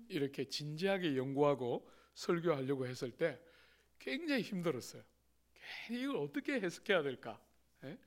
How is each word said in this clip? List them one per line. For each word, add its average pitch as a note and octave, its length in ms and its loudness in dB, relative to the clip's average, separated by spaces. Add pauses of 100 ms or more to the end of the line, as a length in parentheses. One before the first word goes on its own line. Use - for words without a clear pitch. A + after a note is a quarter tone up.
이렇게 C#3 400 -2
진지하게 D#3 680 0
연구하고 C3+ 720 4 (240)
설교하려고 C#3+ 720 2
했을 B2 260 -6
때 D3+ 280 -2 (580)
굉장히 C4+ 460 0
힘들었어요. D#3+ 600 -4 (840)
괜히 A#3+ 160 -6
이걸 C4+ 140 -2
어떻게 C4 420 -2
해석해야 F3+ 420 2
될까? B2 400 -4 (420)
예? D3+ 240 -10